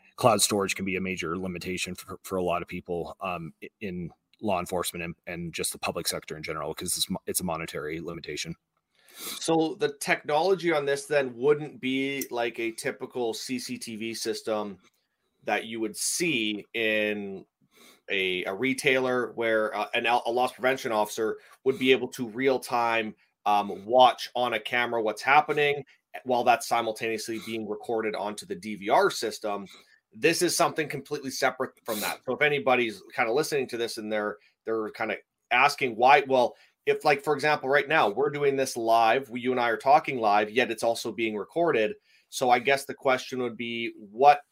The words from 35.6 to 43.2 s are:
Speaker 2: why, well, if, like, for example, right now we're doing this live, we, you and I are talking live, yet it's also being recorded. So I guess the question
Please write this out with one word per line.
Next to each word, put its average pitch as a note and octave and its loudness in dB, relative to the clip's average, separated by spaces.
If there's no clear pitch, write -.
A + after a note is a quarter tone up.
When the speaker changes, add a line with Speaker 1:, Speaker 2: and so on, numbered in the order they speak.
Speaker 2:
why, C3 8
well, B2+ 4
if, C#3 0
like, D3 2
for D3+ 0
example, C#3+ 0
right C#3+ 4
now C#3+ 4
we're C#3 0
doing C#3+ 0
this C3+ -2
live, A2+ 4
we, A#2+ -8
you B2+ 0
and B2 0
I A#2+ 2
are A2+ 0
talking C#3+ 4
live, G#2+ 4
yet A2+ 2
it's A2 -6
also A#2 0
being A2 -2
recorded. A2+ 0
So - 0
I B2 6
guess C3+ 2
the B2+ -10
question B2+ -2